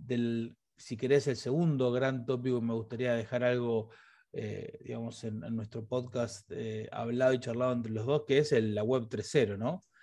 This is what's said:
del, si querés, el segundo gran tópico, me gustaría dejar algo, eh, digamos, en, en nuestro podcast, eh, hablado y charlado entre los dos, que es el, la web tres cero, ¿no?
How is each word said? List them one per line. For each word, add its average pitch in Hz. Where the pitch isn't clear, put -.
del, 117
si -
querés, 139
el 123
segundo 135
gran 127
tópico, 123
me 117
gustaría 120
dejar 117
algo, 120
eh, 104
digamos, 117
en, 107
en 113
nuestro 110
podcast, 123
eh, 110
hablado 120
y 127
charlado 123
entre 113
los 110
dos, 147
que 139
es 147
el, 110
la 104
web 120
tres 104
cero, 104
¿no? 131